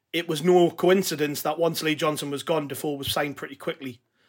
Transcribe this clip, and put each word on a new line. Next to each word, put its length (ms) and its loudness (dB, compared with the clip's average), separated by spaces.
it 160 -4
was 160 -4
no 260 6
coincidence 720 2
that 160 -2
once 240 0
Lee 140 0
Johnson 340 -2
was 140 -6
gone, 240 0
Defoe 260 -4
was 160 -6
signed 260 -2
pretty 200 -12
quickly. 440 -10